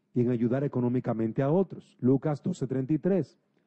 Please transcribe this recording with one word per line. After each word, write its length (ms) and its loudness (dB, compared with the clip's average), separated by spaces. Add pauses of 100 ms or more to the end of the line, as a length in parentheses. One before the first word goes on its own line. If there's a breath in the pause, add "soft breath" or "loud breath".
(140)
y 60 2
en 100 2
ayudar 320 0
económicamente 800 -2
a 80 0
otros. 500 -2
Lucas 420 2
doce 240 -4
treinta 260 -2
y 60 2
tres. 420 0 (260)